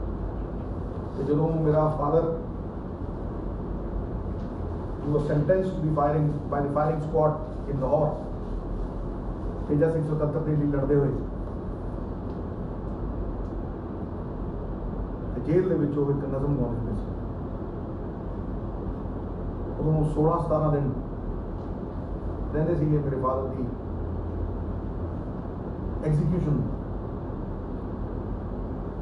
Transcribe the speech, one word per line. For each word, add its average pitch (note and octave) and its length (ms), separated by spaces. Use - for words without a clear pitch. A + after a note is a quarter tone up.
ਕਿ - 80
ਜਦੋਂ D3 240
ਮੇਰਾ D#3 520
father, B2 220
he D3 120
was - 180
sentenced F#3 380
to E3+ 140
be D#3 120
firing D3 300
by C#3+ 360
the C#3+ 120
firing D#3 280
squad D3+ 300
in C#3+ 120
Lahore, D3+ 280
ਤੇਜਾ D3 220
ਸਿੰਘ D3+ 180
ਸੁਤੰਤਰ D3+ 300
ਦੇ D3 180
ਲਈ C#3+ 100
ਲੜਦੇ C#3+ 280
ਹੋਏ, C3+ 180
ਤੇ A#2+ 60
ਜੇਲ੍ਹ D#3+ 280
ਦੇ E3 60
ਵਿੱਚ D3 240
ਉਹ C#3 120
ਇੱਕ C#3 80
ਨਜ਼ਮ C3+ 380
ਗਾਉਂਦੇ B2 80
ਹੁੰਦੇ A2+ 280
ਸੀ। G#2 100
ਉਦੋਂ D#3 240
ਸੋਲਾਂ D#3+ 240
ਸਤਾਰਾਂ D3+ 340
ਦਿਨ C#3 200
ਰਹਿੰਦੇ D#3+ 200
ਸੀਗੇ D3+ 240
ਮੇਰੇ C#3 220
ਫਾਦਰ - 220
ਦੀ - 220
ਐਗਜ਼ੀਕਿਊਸ਼ਨ। D3+ 580